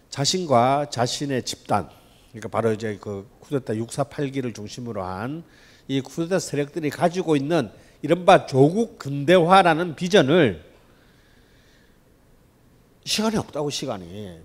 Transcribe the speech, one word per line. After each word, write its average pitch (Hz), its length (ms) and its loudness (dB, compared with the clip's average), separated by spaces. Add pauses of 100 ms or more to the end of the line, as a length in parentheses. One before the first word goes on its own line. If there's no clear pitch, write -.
자신과 143 840 0
자신의 127 540 -4
집단, - 440 -4 (420)
그러니까 113 180 -14
바로 110 240 0
이제 107 280 -6
그 98 280 -10 (100)
쿠데타 127 380 -6
육사팔기를 131 800 -6
중심으로 107 500 -10
한 117 400 -8 (440)
이 135 120 -2
쿠데타 165 380 -4
세력들이 143 520 -4
가지고 165 440 0
있는 139 340 0 (320)
이른바 170 460 4
조국 165 540 2
근대화라는 165 960 4
비전을, 160 680 2 (2500)
시간이 220 320 -2
없다고, 147 340 -4
시간이, 101 760 -10